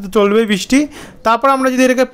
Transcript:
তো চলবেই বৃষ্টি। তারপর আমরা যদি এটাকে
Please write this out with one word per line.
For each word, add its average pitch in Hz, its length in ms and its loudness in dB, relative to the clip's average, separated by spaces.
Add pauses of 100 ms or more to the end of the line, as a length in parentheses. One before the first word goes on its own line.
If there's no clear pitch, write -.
তো 196 40 -12 (100)
চলবেই 208 340 2
বৃষ্টি। 214 280 0 (460)
তারপর 226 300 0
আমরা 262 180 -2
যদি 254 140 0
এটাকে 254 260 2